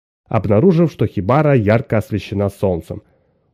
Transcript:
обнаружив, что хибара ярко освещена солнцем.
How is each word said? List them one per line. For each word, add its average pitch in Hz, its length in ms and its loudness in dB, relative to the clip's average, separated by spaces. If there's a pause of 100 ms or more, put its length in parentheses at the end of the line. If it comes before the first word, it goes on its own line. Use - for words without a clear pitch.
(280)
обнаружив, 156 640 2
что 110 160 -2
хибара 139 460 0
ярко 113 440 0
освещена 101 520 -4
солнцем. 90 520 -6 (520)